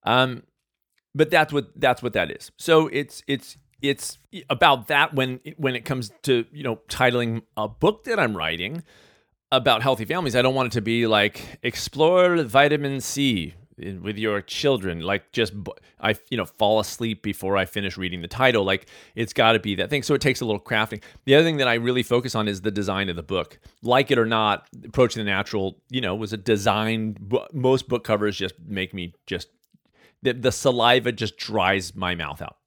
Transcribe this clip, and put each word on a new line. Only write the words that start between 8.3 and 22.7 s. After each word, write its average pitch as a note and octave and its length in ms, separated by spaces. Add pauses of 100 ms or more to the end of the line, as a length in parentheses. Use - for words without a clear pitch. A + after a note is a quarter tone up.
writing E2+ 460 (680)
about A#2+ 300
healthy B2+ 220
families. D3+ 300
I B2 80
don't C3 120
want B2+ 140
it A2 40
to A#2 80
be A#2 260
like, G#2 560
"Explore E3+ 800
vitamin C#3 580
C A2+ 540 (240)
in, F#2+ 240
with G2+ 160
your G#2+ 220
children." F#2+ 600
Like, G2 320
just, G2+ 300
b-, G2 100 (280)
I, G#2+ 160 (140)
you B2 80
know, F#2+ 80
fall A2 340
asleep A2+ 420
before G2 340
I F#2+ 100
finish G2 320
reading F2+ 240
the E2+ 60
title. A#2+ 360
Like, F#2+ 220 (280)
it's A2+ 200
gotta A2+ 260
be G2+ 160
that F#2 140
thing. C#3+ 120
So D3+ 120
it C3+ 80
takes C3 180
a B2+ 60
little G#2 140
crafting. A2 420 (240)
The C3 80
other D#3 100
thing D#3+ 140
that C3 100
I A#2 60
really B2 280
focus A#2+ 320
on G#2+ 140
is F#2+ 140
the G#2+ 80